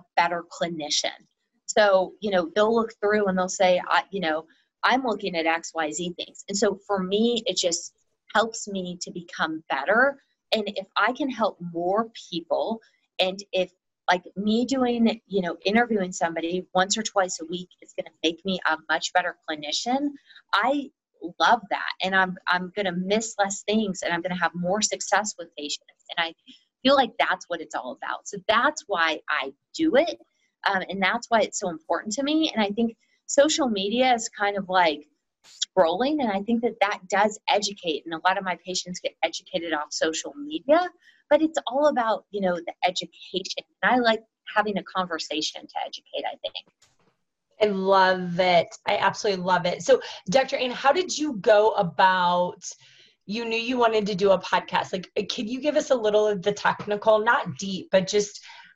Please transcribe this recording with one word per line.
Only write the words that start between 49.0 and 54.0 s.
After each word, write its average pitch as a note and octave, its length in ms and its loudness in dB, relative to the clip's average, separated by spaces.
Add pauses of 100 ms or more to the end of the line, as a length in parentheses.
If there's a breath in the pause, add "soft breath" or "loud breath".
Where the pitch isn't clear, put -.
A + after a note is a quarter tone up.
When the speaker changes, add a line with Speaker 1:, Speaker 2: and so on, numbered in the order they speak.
Speaker 2:
love F3+ 220 2
it. F3 160 -4
So, A#3+ 200 6 (280 loud breath)
Doctor C4 280 2
Ann, B3 140 -2
how C4 200 2
did F4+ 260 0
you D4 160 -4
go G#3+ 380 6
about, F3+ 920 2 (640 soft breath)
you A#3 200 -6
knew A3+ 140 -2
you B3 180 -2
wanted A3 300 2